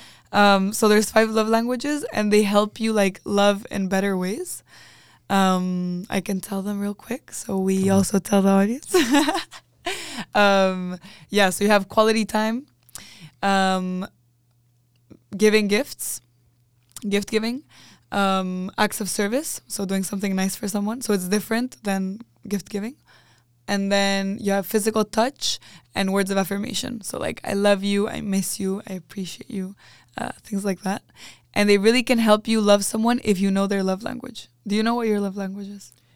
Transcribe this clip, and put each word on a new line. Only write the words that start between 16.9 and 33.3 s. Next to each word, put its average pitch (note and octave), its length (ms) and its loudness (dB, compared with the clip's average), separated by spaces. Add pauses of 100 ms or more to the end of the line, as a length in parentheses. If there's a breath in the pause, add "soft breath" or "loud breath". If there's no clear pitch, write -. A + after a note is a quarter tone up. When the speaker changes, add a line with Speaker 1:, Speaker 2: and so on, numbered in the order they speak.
Speaker 1:
gift G3+ 200 -2
giving, A3+ 340 -2 (480 loud breath)
um, F#3+ 640 0
acts G#3 240 0
of G3 80 -6
service, A3 580 -4
so - 180 -6
doing G3 180 -2
something G3 320 -4
nice F#3+ 200 -2
for - 120 -8
someone. G#3 340 -4
So G#3+ 120 -2
it's F#3 140 -2
different A3 560 -4
than F#3+ 360 -4 (280)
gift G3+ 220 -6
giving. A3 260 -8 (720 soft breath)
And G3 240 -2
then G3 480 0
you G3+ 140 -2
have G3 120 0
physical G#3+ 380 0
touch - 560 -2 (340 loud breath)
and F#3+ 200 0
words G3 180 0
of G3 60 0
affirmation. G3 640 -4
So, - 180 -8
like, - 240 -6
"I - 100 -4
love G3+ 300 2
you," G3+ 240 0
"I - 140 -8
miss G3 380 -4
you," G3 280 -4
"I G3 60 -10
appreciate - 560 -12
you," F#3+ 260 -8 (420 soft breath)
uh, - 140 -6 (120)
things G3 200 -6
like F#3+ 200 -2
that. G3 180 -4 (520 loud breath)
And G#3 160 2
they G3+ 80 6
really A#3 260 4
can A#3+ 160 2
help G#3+ 280 4
you A3 140 2
love G3+ 240 6
someone A#3 380 0
if G3 160 2